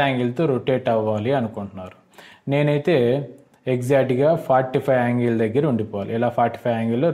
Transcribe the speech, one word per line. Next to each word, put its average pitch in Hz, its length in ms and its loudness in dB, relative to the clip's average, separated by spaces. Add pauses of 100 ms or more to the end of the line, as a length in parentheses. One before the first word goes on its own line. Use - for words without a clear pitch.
యాంగిల్తో 127 460 0
rotate 127 420 0
అవ్వాలి 107 440 0
అనుకుంటున్నారు? 98 580 -8 (560)
నేనైతే 147 420 2 (800)
ఎగ్జాక్ట్గా 127 560 2 (180)
ఫార్టీ 135 380 2
ఫైవ్ 131 180 2
angle 120 400 0
దగ్గర 110 260 0
ఉండిపోవాలి. 104 480 -4
ఇలా 120 180 0
ఫార్టీ 117 280 0
ఫైవ్ 120 160 0
యాంగిల్లో 117 340 0